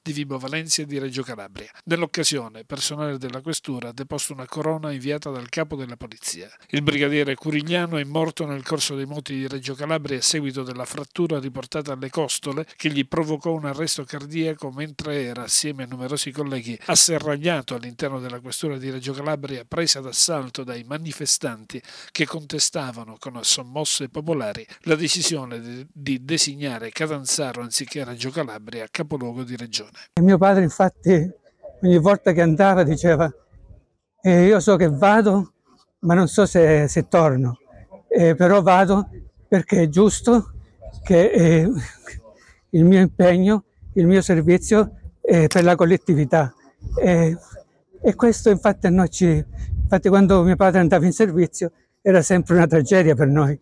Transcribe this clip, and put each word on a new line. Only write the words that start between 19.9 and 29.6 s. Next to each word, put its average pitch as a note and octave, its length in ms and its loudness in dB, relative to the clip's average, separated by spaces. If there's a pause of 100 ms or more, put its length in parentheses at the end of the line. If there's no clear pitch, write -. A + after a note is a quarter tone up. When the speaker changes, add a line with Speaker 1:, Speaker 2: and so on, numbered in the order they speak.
Speaker 1:
d'assalto C3 640 -6
dai A#2+ 200 -12
manifestanti C3 1000 -8 (300)
che D3+ 160 -4
contestavano C3+ 880 -8
con B2 240 -16
sommosse C3+ 680 -6
popolari B2+ 540 -8 (180)
la E3 120 -2
decisione D3 680 -4
di, B2 320 -16
di C3+ 320 -6
designare C#3 680 -6
Catanzaro C#3 680 -6
anziché B2+ 420 -8
Reggio A#2+ 260 -10
Calabria A2+ 640 -10
capoluogo B2+ 520 -10
di B2 120 -12
regione. A2+ 380 -12 (200)